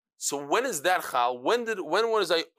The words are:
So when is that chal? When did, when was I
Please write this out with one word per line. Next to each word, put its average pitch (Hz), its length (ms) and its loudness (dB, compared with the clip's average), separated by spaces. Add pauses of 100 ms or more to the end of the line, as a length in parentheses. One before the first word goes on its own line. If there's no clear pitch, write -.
(180)
So - 200 -6
when 160 300 0
is 156 160 -2
that 175 260 2
chal? 123 300 2
When 220 260 0
did, 220 140 -4
when 190 320 0
was 196 200 0
I 165 120 2 (160)